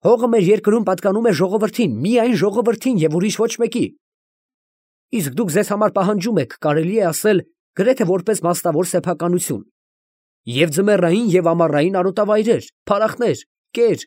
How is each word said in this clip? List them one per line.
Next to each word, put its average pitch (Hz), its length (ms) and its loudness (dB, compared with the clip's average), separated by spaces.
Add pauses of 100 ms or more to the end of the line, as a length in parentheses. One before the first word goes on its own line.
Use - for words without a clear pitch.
Հողը 226 260 4
մեր 226 160 2
երկրում 208 400 2
պատկանում 196 400 -2
է 226 60 4
ժողովրդին, 190 640 0
միայն 226 400 0
ժողովրդին 208 640 0
և 156 160 0
ուրիշ 180 220 -2
ոչ 226 180 0
մեկի։ 226 300 -2 (1300)
Իսկ 160 220 -4
դուք 196 160 -2
ձեզ 190 200 0
համար 208 240 0
պահանջում 202 440 0
եք, 127 180 -4
կարելի 160 420 -2
է 208 80 0
ասել, 196 320 0 (380)
գրեթե 254 300 0
որպես 185 340 -2
մասնավոր 170 480 -2
սեփականություն։ 175 760 -2 (840)
Եվ 135 260 0
ձմեռային, 196 560 2
և 170 220 2
ամառային 165 500 2
արոտավայրեր, 208 680 0 (140)
փարախներ, 214 600 -2 (320)
կեր։ 226 320 2